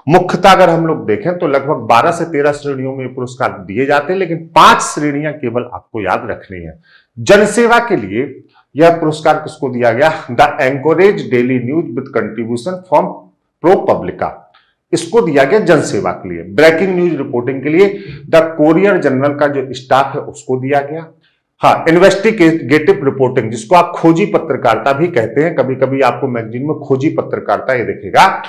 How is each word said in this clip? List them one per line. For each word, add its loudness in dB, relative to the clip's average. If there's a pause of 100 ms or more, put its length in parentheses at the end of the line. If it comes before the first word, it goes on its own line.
मुख्यतः 4
अगर 6
हम 0
लोग -4
देखें -2
तो -4
लगभग 0
बारह 2
से -4
तेरह 0
श्रेणियों -6
में -10
पुरस्कार -4
दिए -4
जाते 0
हैं, -2
लेकिन -4
पांच 4
श्रेणियां -4
केवल -6
आपको -12
याद -2
रखनी -12
है। -16 (400)
जनसेवा 2
के -2
लिए -6 (320)
यह 6
पुरस्कार 0
किसको -8
दिया 0
गया? 2 (160)
The 2 (120)
Anchorage 2 (120)
Daily 2
News -2
with -8
Contribution -6 (140)
from 0 (520)
ProPublica, 0 (600)
इसको 0
दिया 2
गया 2
जनसेवा 0
के -10
लिए। -8
Breaking 2
news 0
reporting -4
के -4
लिए 4 (420)
द -4
कोरियर 4
General 0
का 0
जो -4
staff 0
है -6
उसको -8
दिया 0
गया। -10 (520)
हाँ, 2
investigative 2
reporting, 0
जिसको -4
आप 4
खोजी 2
पत्रकारिता 0
भी 0
कहते 0
हैं, 0
कभी-कभी -2
आपको 0
magazine -6
में -4
खोजी -2
पत्रकारिता -4
ये -2
दिखेगा, 0